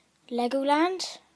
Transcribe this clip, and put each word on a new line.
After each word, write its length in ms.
Legoland 880